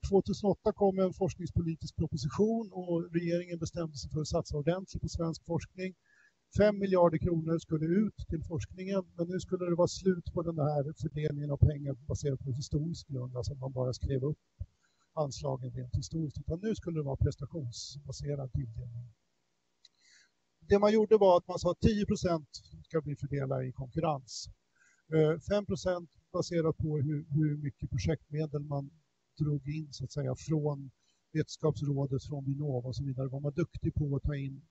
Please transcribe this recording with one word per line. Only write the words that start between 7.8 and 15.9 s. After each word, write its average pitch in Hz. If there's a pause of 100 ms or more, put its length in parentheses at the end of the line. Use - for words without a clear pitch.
ut 196 (120)
till 160
forskningen, 185 (120)
men 170
nu 180
skulle 180
det 175
vara 170
slut 180
på 180
den 165
här 147
fördelningen 147
av 139
pengar 147
baserat 131
på 139
historisk 151
grund, 127
alltså 123
man 131
bara 127
skrev 135
upp 147 (680)
anslagen 135
rent 123